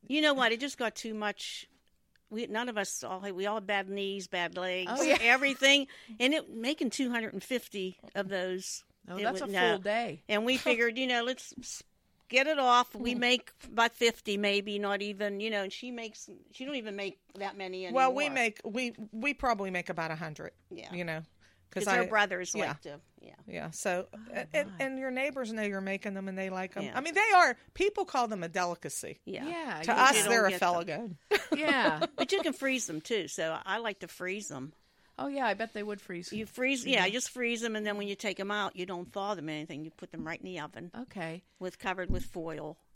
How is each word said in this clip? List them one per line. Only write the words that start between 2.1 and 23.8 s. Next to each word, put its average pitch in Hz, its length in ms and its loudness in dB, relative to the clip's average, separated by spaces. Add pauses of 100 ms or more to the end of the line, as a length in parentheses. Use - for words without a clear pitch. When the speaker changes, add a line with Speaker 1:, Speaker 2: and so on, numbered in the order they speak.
Speaker 1:
We, 220 160 -4
none 233 220 -2
of 226 80 -6
us, - 280 -4
all, 185 160 -6
we 190 260 -4
all 208 100 0
had 202 100 -6
bad 196 220 0
knees, 196 380 -4
bad 175 300 -2
legs, 185 360 -2
Speaker 2:
Oh, 269 100 0
yeah. 311 180 6
Speaker 1:
everything. 269 680 6 (320)
And 262 160 4
it, - 160 -2
making 247 400 -2
two 254 200 -2
hundred 226 220 -2
and 190 120 -8
fifty 202 520 -4 (180)
of 196 140 -2
those, 185 540 -4 (260)
Speaker 2:
Oh, 180 100 -8
Speaker 1:
it 208 40 -2
Speaker 2:
that's 190 180 0
Speaker 1:
was, - 20 -4
Speaker 2:
a 285 40 -4
Speaker 1:
no. 196 140 0
Speaker 2:
full 175 180 4
day. 202 500 -2
Speaker 1:
And 214 160 2
we 254 120 4
Speaker 3:
<laughs> - 140 0
Speaker 1:
figured, 233 280 2
you 262 80 0
know, 247 160 2
let's 254 380 -4
s-, - 220 -12 (460)
get 262 200 6
it 311 100 2
off. 247 360 6
We 240 200 -2
Speaker 3:
Mm. 240 40 -2
Speaker 1:
make 247 340 2 (180)
about 233 240 4
fifty, 226 420 2
maybe, 202 440 2
not 202 200 0
even, 202 380 -4
you 214 120 -2
know, 202 120 0
and 190 100 -6
she - 200 -10
makes, 226 360 -12 (240)
she - 120 -10
don't 285 120 -6
even 214 200 -6
make 196 240 -6 (160)
that 196 200 -8
many 185 300 -6
anymore. 220 80 -6 (140)
Speaker 3:
Well, 262 60 2
we 294 160 0
make, 240 340 0
we, 240 300 -4 (180)
we 240 220 -2
probably 220 360 0
make 180 200 -4
about 165 200 -2
a 160 60 -4
hundred, 156 360 -10 (180)
Speaker 1:
Yeah. - 220 -12
Speaker 3:
you 175 120 -4
know, 160 160 -6 (500)
'cause 190 140 -2
Speaker 1:
'Cause 196 100 4
her 214 80 6
Speaker 3:
I, 180 40 2
Speaker 1:
brothers 190 480 2
Speaker 3:
yeah. 196 140 0
Speaker 1:
like 147 140 -6
to, 143 180 -12 (200)
yeah. - 140 -20 (120)
Speaker 3:
Yeah, - 260 -8
so, 180 400 -2